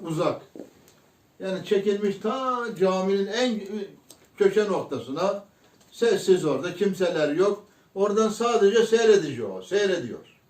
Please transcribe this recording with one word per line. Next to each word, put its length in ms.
uzak. 400
Yani 240
çekilmiş 520
ta 500
caminin 460
en 340
köşe 280
noktasına, 800
sessiz 520
orada, 300
kimseler 600
yok. 300
Oradan 340
sadece 580
seyredici 580
o, 180
seyrediyor. 880